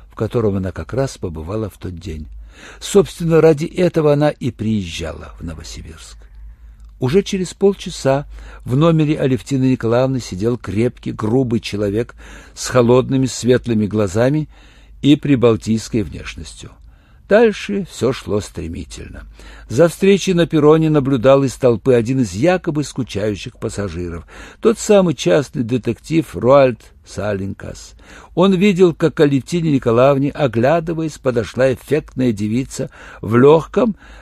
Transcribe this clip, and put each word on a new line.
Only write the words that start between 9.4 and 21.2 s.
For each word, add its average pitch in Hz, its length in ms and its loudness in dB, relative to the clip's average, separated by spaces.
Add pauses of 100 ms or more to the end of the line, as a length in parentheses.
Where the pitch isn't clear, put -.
Николаевны 127 480 0
сидел 110 380 -4
крепкий, 117 540 -4
грубый 117 480 -2
человек 104 560 -4 (380)
с - 140 -12
холодными 127 580 4
светлыми 117 640 0
глазами 107 600 0 (540)
и 143 140 6
прибалтийской 117 880 0
внешностью. - 680 -14 (580)
Дальше 202 600 2
все 113 220 -2
шло 101 300 -4
стремительно. - 840 -12 (460)
За 147 180 4
встречей 190 460 2
на 170 120 2
перроне 156 440 4
наблюдал 139 540 4